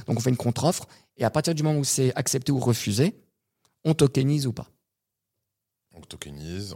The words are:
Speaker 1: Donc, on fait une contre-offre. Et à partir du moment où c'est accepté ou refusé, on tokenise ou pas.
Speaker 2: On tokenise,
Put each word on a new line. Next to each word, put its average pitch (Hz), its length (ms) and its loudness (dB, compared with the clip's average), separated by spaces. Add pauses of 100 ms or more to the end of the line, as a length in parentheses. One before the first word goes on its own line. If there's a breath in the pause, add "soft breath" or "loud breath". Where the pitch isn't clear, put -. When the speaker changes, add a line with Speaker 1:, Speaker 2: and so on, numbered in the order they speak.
Speaker 1:
Donc, 147 120 0
on - 20 -4
fait 120 80 -2
une 127 80 2
contre-offre. 135 500 0 (300 soft breath)
Et - 80 -2
à 110 60 2
partir 160 240 0
du 151 80 -2
moment 151 160 2
où 143 60 0
c'est 131 300 2
accepté 135 380 -2
ou 135 80 0
refusé, 117 540 2 (720)
on 156 100 4
tokenise 139 520 2
ou 117 60 0
pas. - 160 -12 (1300)
Speaker 2:
On 82 40 -20
tokenise, 80 760 -12